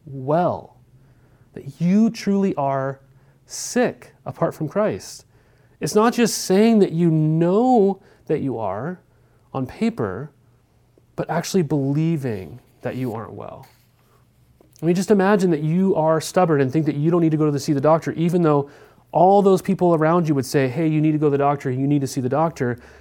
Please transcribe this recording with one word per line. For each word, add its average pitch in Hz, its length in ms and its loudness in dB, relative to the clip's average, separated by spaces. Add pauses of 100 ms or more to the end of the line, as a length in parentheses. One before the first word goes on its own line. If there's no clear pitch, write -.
well, 135 680 -2 (800)
that - 260 -14
you 202 300 4
truly 196 460 -2
are 135 440 -4 (460)
sick - 680 -4 (120)
apart - 300 -4
from 151 140 -6
Christ. 190 560 -6 (560)
It's 151 120 -4
not 220 200 4
just 233 260 0
saying 214 400 4
that 185 140 2
you 170 180 2
know 190 920 2 (260)
that 156 120 -2
you 127 180 -6
are 113 440 -6 (520)
on 131 140 -4
paper, 147 640 -6 (880)
but - 120 -6
actually 170 320 -2
believing 139 1000 -2 (200)
that - 140 -8
you 123 180 -6
aren't 110 200 -12
well. - 340 -16 (1120)
I 156 40 -4
mean, 175 100 2
just 190 160 0
imagine 190 400 4
that 156 100 0
you 175 340 2
are 160 260 2
stubborn 165 400 2
and 131 100 0
think 156 140 0
that 143 100 -2
you 151 160 0
don't 175 100 2
need 160 100 2
to 160 60 0
go 151 140 2
to 143 80 -2
see 156 140 -2
the 135 80 -2
doctor, 151 320 2
even 170 280 0
though 147 280 2 (420)
all 190 300 4
those 190 200 4
people 180 320 0
around 160 340 2
you 156 80 2
would 131 100 -2
say, 135 240 0
"Hey, 160 180 -2
you 156 140 0
need 156 100 2
to 151 80 0
go 151 80 2
to 143 40 2
the 139 60 0
doctor, 143 320 0
you 131 160 -4
need 143 160 0
to 135 60 -4
see 131 140 -6
the 123 80 -2
doctor." 139 500 -2 (220)